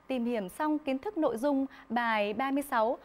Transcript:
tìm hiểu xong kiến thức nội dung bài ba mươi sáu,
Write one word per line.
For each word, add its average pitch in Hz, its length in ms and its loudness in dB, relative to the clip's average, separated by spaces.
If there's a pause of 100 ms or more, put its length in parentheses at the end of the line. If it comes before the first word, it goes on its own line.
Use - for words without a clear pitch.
tìm 254 180 -2
hiểu 226 240 -2
xong 302 300 0
kiến 269 200 -2
thức 415 200 -6
nội 262 180 2
dung 269 300 2 (220)
bài 220 440 2
ba 262 180 -2
mươi 277 200 0
sáu, 233 340 2